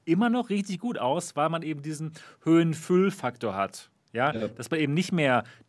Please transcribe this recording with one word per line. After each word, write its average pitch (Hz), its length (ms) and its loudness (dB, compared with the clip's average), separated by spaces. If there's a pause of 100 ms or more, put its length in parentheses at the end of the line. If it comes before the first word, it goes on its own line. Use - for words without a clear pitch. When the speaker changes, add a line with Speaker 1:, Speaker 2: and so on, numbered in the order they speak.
Speaker 1:
immer 190 240 2
noch 247 200 -2
richtig 196 300 -4
gut 240 180 -6
aus, 143 380 -2
weil 151 140 2
man 165 140 -4
eben 151 180 -8
diesen 156 320 -8 (300)
Höhenfüllfaktor 165 1120 2
hat. 98 340 -4 (240)
Ja? 131 200 0
Speaker 2:
Ja. 110 140 -4
Speaker 1:
Dass - 240 -8
man 165 80 -2
eben 147 140 0
nicht 165 180 0
mehr 135 320 2 (260)